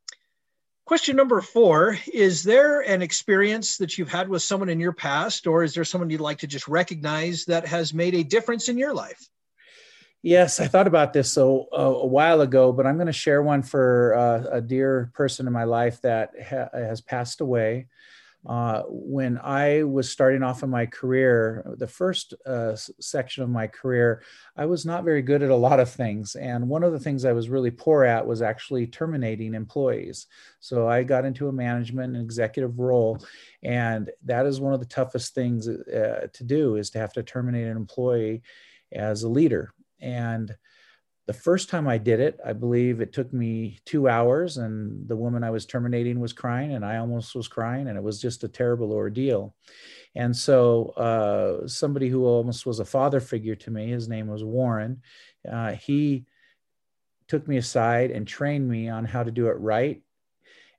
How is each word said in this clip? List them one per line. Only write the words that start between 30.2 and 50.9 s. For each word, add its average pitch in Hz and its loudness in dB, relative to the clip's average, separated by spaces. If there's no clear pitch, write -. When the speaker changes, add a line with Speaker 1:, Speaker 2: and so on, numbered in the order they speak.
Speaker 2:
So 117 0
I 120 4
got 131 2
into 135 -4
a 135 -4
management 123 -4
and 117 -6
executive 120 -4
role. 120 2
And 117 -2
that 123 0
is 135 -2
one 139 -2
of 135 -2
the 123 -10
toughest 127 -6
things, 120 -2
uh, 110 -4
to - -16
do, 131 0
is 104 -4
to - -8
have 110 -6
to 120 -6
terminate 120 -6
an 113 -6
employee 113 -2
as 107 -4
a 117 -2
leader. 120 2
And 117 -6
the 104 -6
first 185 0
time 160 -2
I 120 2
did 110 2
it, 143 0
I 117 -6
believe 120 0
it 107 -6
took 131 -6
me 113 -6
two 143 2
hours, 131 2
and 107 -8
the 113 -6
woman 120 -4
I 113 -4
was 110 -6
terminating 120 -4
was 117 -6
crying, 127 -6
and 110 -6
I 107 -6
almost 117 -6
was 113 -8
crying, 123 -6
and 107 -8
it 98 -8
was 104 -6
just 120 -8
a 110 -8
terrible 120 -2
ordeal. 104 -4
And 120 -2
so, 120 4